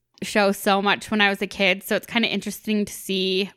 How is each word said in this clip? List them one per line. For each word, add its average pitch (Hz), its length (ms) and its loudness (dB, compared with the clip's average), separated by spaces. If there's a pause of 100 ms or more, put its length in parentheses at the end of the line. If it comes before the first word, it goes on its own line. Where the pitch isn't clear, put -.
(240)
show 202 280 2
so 196 300 2
much 196 300 0
when 214 100 2
I 202 80 6
was 196 140 -2
a 190 40 0
kid, 196 360 0
so 214 120 -2
it's - 120 -4
kinda 233 200 0
interesting 208 560 -2
to 196 80 -6
see 190 640 -2